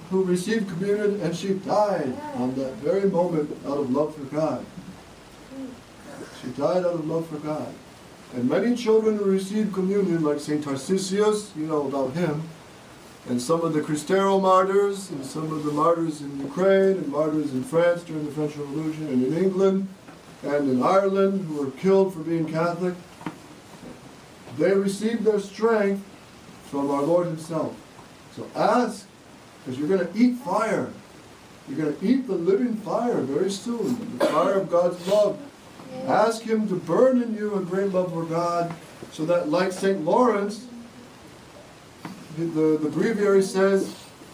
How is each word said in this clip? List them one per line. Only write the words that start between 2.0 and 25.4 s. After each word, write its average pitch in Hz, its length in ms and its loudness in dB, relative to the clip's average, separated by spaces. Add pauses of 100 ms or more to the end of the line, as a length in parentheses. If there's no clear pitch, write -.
on 127 220 -2
that 131 220 -4
very 190 300 2
moment 165 480 0 (120)
out 143 100 -2
of 123 140 -2
love 147 240 0
for 147 80 -12
God. 139 420 -2 (1800)
She - 80 -12
died 170 280 0
out 175 160 0
of 156 140 -4
love 165 200 -2
for 151 100 -10
God. 147 340 -6 (600)
And 123 160 0
many 208 260 4
children 220 420 4
who 202 60 -2
received 190 500 0
communion, 185 480 0
like 147 200 0
Saint 147 200 -2
Tarcisius, 190 920 0
you 151 100 -4
know 151 220 0
about 131 240 -2
him, 160 320 -2 (840)
and 123 120 0
some 165 200 2
of 160 100 0
the 151 80 0
Cristero 190 600 2
martyrs, 190 720 4
and 139 120 -6
some 156 300 -6
of 147 100 -4
the 147 80 -2
martyrs 160 480 2
in 139 220 -10
Ukraine, 190 560 4
and 151 100 -4
martyrs 147 460 0
in 127 100 -2
France 170 400 2
during 156 220 -6
the 147 80 -6
French 147 240 -4
Revolution, 151 500 -6
and 127 180 2
in 151 120 0
England, 190 500 2 (560)
and 143 260 0
in 123 140 2
Ireland, 196 640 4
who 147 160 -4
were 131 80 -4
killed 190 420 4
for 160 60 -10
being 160 320 -2
Catholic, 175 440 -2 (1600)
they 175 160 4
received 202 500 0
their 208 160 2
strength 202 640 0 (600)